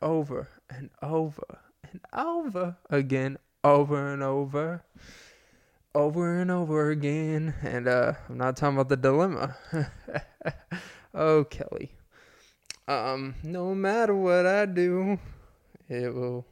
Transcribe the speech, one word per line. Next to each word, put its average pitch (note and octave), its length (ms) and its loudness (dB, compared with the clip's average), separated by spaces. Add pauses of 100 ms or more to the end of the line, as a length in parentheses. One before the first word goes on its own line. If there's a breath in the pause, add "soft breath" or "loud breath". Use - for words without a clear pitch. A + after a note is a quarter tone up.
over D3+ 480 -2 (200)
and C3 200 -14 (120)
over D#3 580 -4 (300)
and F3+ 120 -18 (100)
over B3 640 -2 (140)
again, C3+ 480 0 (260)
over C#3+ 480 4
and C#3 100 -4
over, C#3+ 640 -2 (1120 loud breath)
over E3+ 460 2
and F3+ 100 2
over D3+ 380 2
again. D#3 720 0
And, B2 260 -4
uh, B2 260 4 (140)
I'm B2 100 -10
not B2+ 200 0
talking C#3+ 180 2
about C3+ 140 2
the C#3 80 4
dilemma. C3+ 580 2 (160)
<laughs> D#3 160 -2 (1300 loud breath)
Oh, D#3 320 4
Kelly. - 480 -10 (920 soft breath)
Um, C3 560 -4
no F3+ 320 -6
matter G3+ 400 2
what F3+ 320 4
I G3+ 180 4
do, F#3 540 2 (680 loud breath)
it B2 240 -4
will B2 400 -6